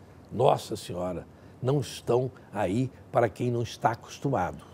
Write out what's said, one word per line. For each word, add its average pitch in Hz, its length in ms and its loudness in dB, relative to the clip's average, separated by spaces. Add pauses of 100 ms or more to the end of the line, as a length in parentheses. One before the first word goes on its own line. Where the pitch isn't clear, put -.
(320)
Nossa 127 440 2
Senhora, 90 500 -6 (360)
não 139 180 2
estão 123 520 0 (220)
aí 110 380 0 (200)
para 120 160 4
quem 123 220 -2
não 120 140 0
está - 300 -2
acostumado. 92 680 -4 (100)